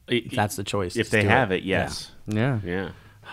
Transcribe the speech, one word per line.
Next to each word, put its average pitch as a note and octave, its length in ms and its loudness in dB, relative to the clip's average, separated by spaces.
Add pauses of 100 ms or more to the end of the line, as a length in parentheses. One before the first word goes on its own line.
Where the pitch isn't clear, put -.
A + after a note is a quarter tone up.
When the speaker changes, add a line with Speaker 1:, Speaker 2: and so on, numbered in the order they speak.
(100)
Speaker 1:
I, B2 40 2 (120)
Speaker 2:
if - 60 -10
that's G#2+ 240 0
the G2+ 80 -6
choice, F#2+ 320 -2
Speaker 1:
if A2+ 100 2
Speaker 2:
just - 60 -6
Speaker 1:
they A2 100 6
Speaker 2:
do G2+ 60 4
Speaker 1:
have A2+ 240 4
Speaker 2:
it. F#2 60 4
Speaker 1:
it, - 60 -6
yes. E2 460 -2 (160)
Speaker 3:
Yeah. A2 380 0
Speaker 1:
Yeah. F2+ 260 -4 (420)